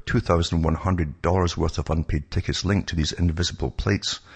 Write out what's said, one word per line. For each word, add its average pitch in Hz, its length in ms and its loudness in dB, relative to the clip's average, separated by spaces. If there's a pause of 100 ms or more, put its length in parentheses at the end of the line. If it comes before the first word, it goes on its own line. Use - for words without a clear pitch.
two - 160 0
thousand 85 420 2
one 80 140 2
hundred 85 460 -2
dollars 87 340 2
worth 82 220 0
of 73 120 -4
unpaid 80 400 -2
tickets - 340 -2
linked 95 260 0
to - 40 -4
these 78 160 0
invisible 85 600 -2
plates. - 480 -2 (160)